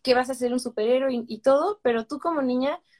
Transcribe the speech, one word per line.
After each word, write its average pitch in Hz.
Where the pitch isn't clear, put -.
que 254
vas 254
a -
ser 254
un 254
superhéroe 247
y, 233
y 220
todo, 311
pero 233
tú 294
como 330
niña 262